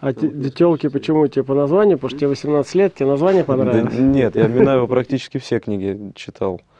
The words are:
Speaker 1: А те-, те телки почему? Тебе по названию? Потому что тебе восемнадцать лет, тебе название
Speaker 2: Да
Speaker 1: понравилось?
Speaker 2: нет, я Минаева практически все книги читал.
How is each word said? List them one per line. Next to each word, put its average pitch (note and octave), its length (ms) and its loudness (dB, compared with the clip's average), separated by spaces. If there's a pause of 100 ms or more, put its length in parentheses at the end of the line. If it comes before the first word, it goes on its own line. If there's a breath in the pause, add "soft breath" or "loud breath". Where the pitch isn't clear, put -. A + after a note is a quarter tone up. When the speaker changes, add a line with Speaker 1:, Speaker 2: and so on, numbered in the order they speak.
Speaker 1:
А C#3 120 -4
те-, D3+ 160 -2
те C3+ 220 -6
телки E3 380 2
почему? D3 400 0
Тебе C3+ 160 -2
по C3+ 100 -2
названию? E3 420 2
Потому C3 140 -4
что C3+ 100 -10
тебе C#3+ 80 0
восемнадцать C#3+ 460 -2
лет, F#3 200 0
тебе C3+ 140 -2
название E3 340 2
Speaker 2:
Да - 40 -2
Speaker 1:
понравилось? B2 500 0
Speaker 2:
нет, C3 400 2
я A2+ 120 2
Минаева B2+ 380 2
практически B2 520 -2
все A#2+ 220 -4
книги G2 540 -6
читал. - 460 -6 (200 soft breath)